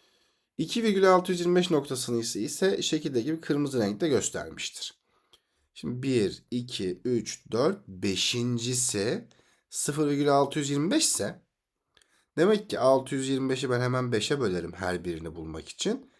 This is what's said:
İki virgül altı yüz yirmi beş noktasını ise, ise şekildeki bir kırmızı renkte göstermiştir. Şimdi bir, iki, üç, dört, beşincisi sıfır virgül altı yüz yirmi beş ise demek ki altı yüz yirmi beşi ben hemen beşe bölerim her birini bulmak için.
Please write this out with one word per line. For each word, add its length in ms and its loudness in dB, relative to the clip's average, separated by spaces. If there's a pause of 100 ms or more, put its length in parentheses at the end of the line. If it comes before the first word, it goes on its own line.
(580)
İki 260 -2
virgül 300 6
altı 180 4
yüz 80 0
yirmi 160 2
beş 160 4
noktasını 480 0
ise, 220 -4
ise 400 0
şekildeki 520 -2
bir 80 -6
kırmızı 380 0
renkte 280 0
göstermiştir. 960 -4 (720)
Şimdi 300 -8
bir, 480 0
iki, 540 -6
üç, 460 -4
dört, 360 0
beşincisi 1400 -2 (420)
sıfır 380 -2
virgül 260 2
altı 260 4
yüz 100 -2
yirmi 220 0
beş 120 2
ise 380 -2 (960)
demek 320 4
ki 100 -4
altı 360 4
yüz 140 -2
yirmi 200 0
beşi 200 -2
ben 120 2
hemen 300 0
beşe 280 0
bölerim 340 -2
her 320 -4
birini 300 -8
bulmak 340 -12
için. 500 -6